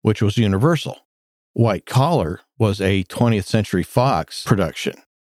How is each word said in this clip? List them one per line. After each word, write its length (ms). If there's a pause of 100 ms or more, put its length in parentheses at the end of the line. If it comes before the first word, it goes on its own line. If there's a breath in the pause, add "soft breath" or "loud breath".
which 220
was 160
Universal. 580 (560)
White 320
Collar 560 (180)
was 220
a 220
twentieth 440
Century 360
Fox 640
production. 500 (380)